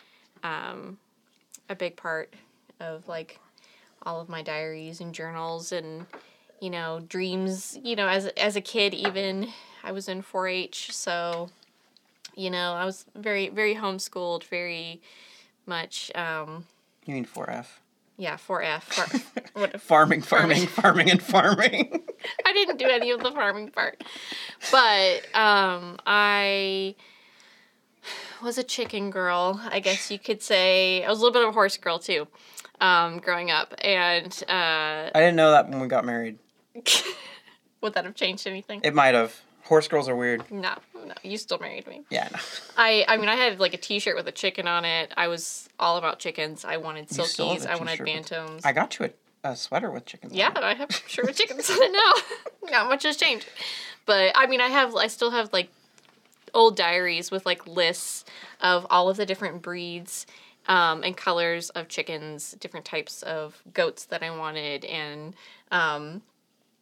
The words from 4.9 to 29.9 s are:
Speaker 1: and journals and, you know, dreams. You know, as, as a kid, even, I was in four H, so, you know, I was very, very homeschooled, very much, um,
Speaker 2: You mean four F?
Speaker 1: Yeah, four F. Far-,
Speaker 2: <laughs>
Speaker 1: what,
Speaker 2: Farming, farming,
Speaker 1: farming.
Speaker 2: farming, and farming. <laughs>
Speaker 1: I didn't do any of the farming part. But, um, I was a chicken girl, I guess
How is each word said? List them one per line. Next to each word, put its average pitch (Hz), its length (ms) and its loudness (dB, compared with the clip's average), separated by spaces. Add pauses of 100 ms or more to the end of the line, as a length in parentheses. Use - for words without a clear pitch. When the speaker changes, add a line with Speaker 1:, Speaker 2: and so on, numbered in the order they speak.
Speaker 1:
and 170 120 -12
journals 165 600 -10
and, 160 340 -10 (540)
you 185 100 -8
know, 165 380 -6
dreams. 190 720 -4
You 233 140 -4
know, 202 100 0
as, 196 200 0
as 202 280 -2
a 202 60 -4
kid, 202 340 0
even, 196 540 -4 (340)
I - 80 -10
was 196 180 -8
in 190 140 -8
four 185 240 -4
H, - 480 -6
so, 170 560 -4 (840)
you 185 140 -6
know, 175 240 -2
I 175 100 -4
was 190 220 -8 (100)
very, 202 320 -2
very 208 260 0
homeschooled, 185 720 -6
very 170 560 -8 (680)
much, - 480 -8
um, 160 520 -6 (400)
Speaker 2:
You 143 80 -6
mean 127 100 -6
four - 240 -10
F? 117 320 -12 (380)
Speaker 1:
Yeah, 160 180 -6
four 175 260 -6
F. 160 220 -4
Far-, 202 360 -4 (320)
Speaker 2:
<laughs> - 20 -
Speaker 1:
what, 202 260 -2
Speaker 2:
Farming, 156 400 6
farming, 160 460 4
Speaker 1:
farming. - 0 -
Speaker 2:
farming, 175 440 6
and 185 120 6
farming. 214 800 4 (220)
<laughs> - 200 -4
Speaker 1:
I 381 80 4
didn't 370 240 2
do 254 100 0
any 240 260 4
of 240 100 -2
the 254 80 0
farming 214 400 -2
part. - 320 -4 (680)
But, 202 640 6
um, 190 720 4
I 196 880 2 (1500)
was 240 160 -4
a 254 40 0
chicken 220 480 -6
girl, 185 500 0 (100)
I 196 100 0
guess 190 300 0